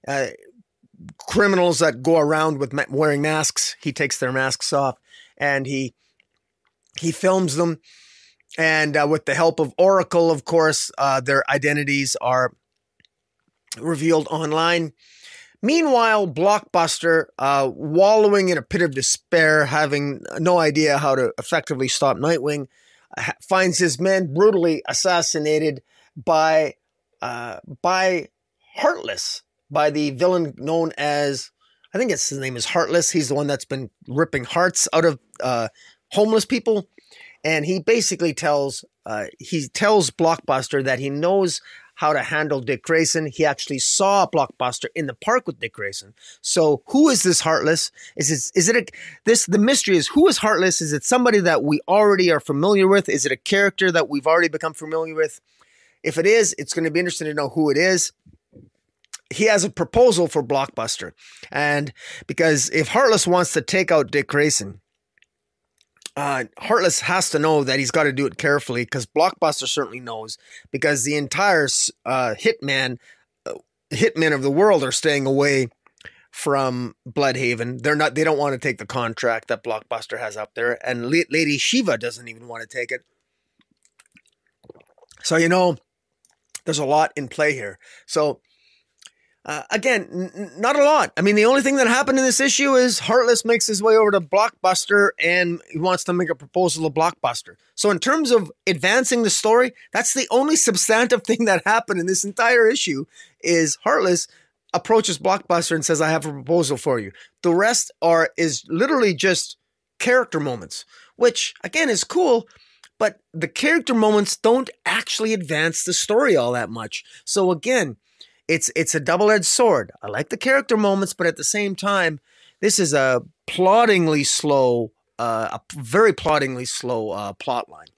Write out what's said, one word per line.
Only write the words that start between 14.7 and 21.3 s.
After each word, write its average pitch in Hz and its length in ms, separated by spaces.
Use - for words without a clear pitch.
Meanwhile, 233 680
Blockbuster, 165 960
uh, 139 380
wallowing 196 720
in 170 80
a 123 60
pit 170 180
of 151 140
despair, 156 680
having 143 580
no 175 180
idea 156 400
how 143 180
to 127 220